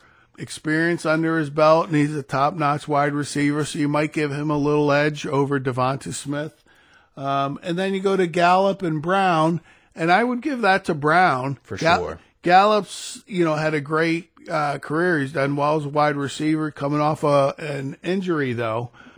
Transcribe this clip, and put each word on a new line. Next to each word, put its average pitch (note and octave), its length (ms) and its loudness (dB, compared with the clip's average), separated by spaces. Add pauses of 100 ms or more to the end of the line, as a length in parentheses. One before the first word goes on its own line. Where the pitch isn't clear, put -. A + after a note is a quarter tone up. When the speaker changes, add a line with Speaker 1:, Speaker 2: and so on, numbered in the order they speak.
(380)
Speaker 1:
experience D#3+ 680 -2
under D#3+ 340 2
his D3 120 -4
belt, D#3+ 380 4
and D#3+ 80 -2
he's D3 200 2
a C#3 60 -6
top-notch C#3+ 680 -2
wide D3 240 0
receiver, D3 540 -2
so - 120 -8
you D3 100 0
might D3+ 260 0
give D3+ 180 -2
him D3 180 -4
a D3 60 0
little D3 340 2
edge D3 360 0
over C#3 340 0
DeVonta C3 540 -2
Smith. C#3+ 500 -8 (540)
Um, C#3 440 -4
and E3+ 160 -4
then G3 140 -2
you F#3+ 80 -2
go G3 160 0
to F#3 100 2
Gallup F3+ 560 2
and D#3 200 -4
Brown, E3+ 580 2 (340)
and E3 160 -2
I G3+ 140 4
would B3 160 -2
give B3+ 220 -4
that F#3+ 240 2
to F#3 80 0
Brown. C#3+ 680 2
Speaker 2:
For G#2 140 -12
Speaker 1:
Ga-, D#3+ 220 2
Speaker 2:
sure. D#2+ 200 -8 (220)
Speaker 1:
Gallup's, G3 840 2
you F3+ 180 0
know, D#3 100 0
had D#3 200 0
a D3+ 80 0
great, E3 480 -2 (200)
uh, D3 280 -2
career. E3 420 0
He's C3+ 120 -4
done C#3+ 220 0
well D3 220 0
as D3+ 80 -4
a C#3+ 60 -8
wide D3 260 0
receiver, D#3 540 -2
coming C#3+ 300 -4
off D3+ 240 0
a, C#3+ 340 4
an C#3 440 -8
injury, F3 520 -2
though. A#2 360 -4 (280)